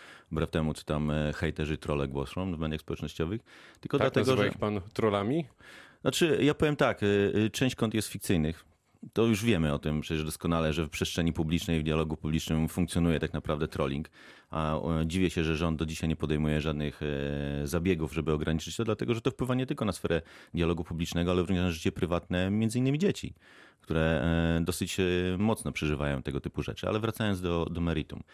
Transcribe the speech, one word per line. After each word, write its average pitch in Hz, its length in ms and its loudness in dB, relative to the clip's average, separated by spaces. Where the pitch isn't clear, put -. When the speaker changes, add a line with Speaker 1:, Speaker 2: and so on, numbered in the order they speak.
Speaker 1:
wbrew 80 200 -2
temu, 78 240 0
co - 100 -12
tam, 76 260 0
e, 76 220 0
hejterzy, 76 460 -2
trolle 71 300 -2
głoszą 80 480 -4
w - 20 -6
mediach 78 220 -4
społecznościowych, 82 600 -6
tylko - 180 -2
Speaker 2:
Tak, 127 60 4
Speaker 1:
dlatego, 123 220 4
Speaker 2:
nazywa 127 160 6
Speaker 1:
że 104 60 4
Speaker 2:
ich 95 100 -6
pan 104 220 0
trollami? 110 520 2
Speaker 1:
Znaczy, 147 420 2
ja 147 120 6
powiem 151 220 2
tak, 123 260 2
e, 104 40 4
e, 110 60 2
część 127 240 0
kont 110 200 0
jest 110 140 -2
fikcyjnych. 82 560 0
To 110 140 4
już 110 180 2
wiemy 82 280 4
o 73 60 0
tym 76 220 -2
przecież 78 240 -2
doskonale, 80 480 0
że 78 140 -2
w 76 40 -10
przestrzeni 82 420 -2
publicznej, 82 480 0
w - 20 0
dialogu 78 340 0
publicznym 80 520 0
funkcjonuje 85 520 2
tak 78 120 -2
naprawdę 76 360 -2
trolling. 73 420 -2
A, 78 260 -2
e, 80 300 0
dziwię 85 240 2
się, 82 140 0
że 80 120 2
rząd 80 220 0
do 80 80 -2
dzisiaj 80 220 -4
nie 78 80 0
podejmuje 76 440 0
żadnych, 73 420 -4
e, 71 640 -4
zabiegów, 82 480 0
żeby 78 180 0
ograniczyć 80 440 -2
to, 117 80 -2
dlatego 113 300 -2
że 113 60 -4
to 131 100 -2
wpływa 127 240 -2
nie 127 120 -2
tylko 135 180 -4
na 101 80 0
sferę 82 300 0
dialogu 85 300 2
publicznego, 85 460 -2
ale 90 100 4
również 90 220 2
na 90 80 2
życie 82 220 -2
prywatne, 90 580 0
między 110 280 0
innymi 135 200 2
dzieci, 170 360 -2
które, 80 200 0
e, 85 60 0
dosyć, 87 360 -2
e, 95 40 4
mocno 107 340 0
przeżywają 71 500 0
tego 67 180 -4
typu - 220 -4
rzeczy. - 260 -6
Ale 107 120 0
wracając 107 400 -2
do, 85 300 0
do 85 100 -4
meritum. 80 420 -2